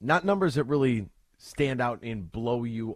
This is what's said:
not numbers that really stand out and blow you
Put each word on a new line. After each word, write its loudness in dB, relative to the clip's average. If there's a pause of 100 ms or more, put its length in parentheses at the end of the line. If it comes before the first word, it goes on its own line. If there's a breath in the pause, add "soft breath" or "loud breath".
not 2
numbers 2
that 2
really 2 (280)
stand -2
out -2
and -8
blow -2
you -4